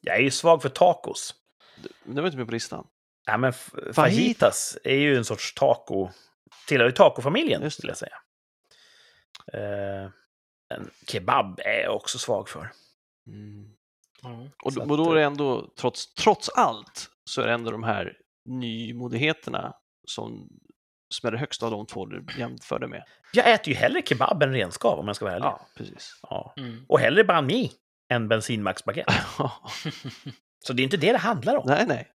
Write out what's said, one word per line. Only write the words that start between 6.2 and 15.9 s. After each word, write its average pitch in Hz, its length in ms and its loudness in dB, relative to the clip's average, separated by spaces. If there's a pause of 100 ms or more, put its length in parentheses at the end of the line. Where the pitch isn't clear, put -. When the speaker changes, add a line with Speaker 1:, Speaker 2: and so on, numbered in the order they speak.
Speaker 1:
Tillhör 127 200 4
ju 127 40 4
tacofamiljen, 151 720 4
Speaker 2:
Just 147 160 -6
det. - 40 -16
Speaker 1:
skulle - 100 -8
jag - 60 -10
säga. - 200 -12 (1400)
Eh, 101 560 -6 (680)
en - 120 -12 (180)
kebab 98 520 0
är 107 240 -2
jag 104 120 -2
också - 240 -6
svag 107 300 -2
för. - 220 -12 (560)
Speaker 2:
Mm. 104 420 -18 (520)
Speaker 3:
Ja. 123 260 -16 (160)
Speaker 2:
Och 135 100 -2
Speaker 1:
Så 123 60 -4
Speaker 2:
då, - 60 -6
Speaker 1:
att, 147 60 -2
Speaker 2:
och 147 60 2
då 165 140 4
är 160 40 4
det 156 60 8
Speaker 1:
eh, 147 60 4
Speaker 2:
ändå, 143 520 -2
trots, - 340 -4